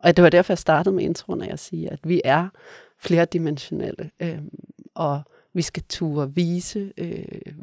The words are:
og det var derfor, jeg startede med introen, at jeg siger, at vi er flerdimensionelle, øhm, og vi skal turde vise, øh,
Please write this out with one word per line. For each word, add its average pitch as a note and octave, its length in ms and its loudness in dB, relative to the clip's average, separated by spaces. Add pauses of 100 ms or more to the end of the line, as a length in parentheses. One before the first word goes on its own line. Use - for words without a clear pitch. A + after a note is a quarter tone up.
og E3+ 160 6
det F3+ 60 8
var E3+ 80 10
derfor, F3+ 220 6
jeg F3 60 0
startede E3+ 360 2
med F3+ 100 0
introen, - 380 -4
at F3+ 60 -8
jeg - 100 -8
siger, E3 320 -8
at - 140 -10
vi E3+ 200 2
er D#3 240 2 (500)
flerdimensionelle, E3 1120 -2 (100)
øhm, D#3 300 -8 (440)
og D3 280 -2 (300)
vi F3 100 0
skal - 260 -8
turde D3 460 -4
vise, F3 600 -2
øh, - 280 -8 (380)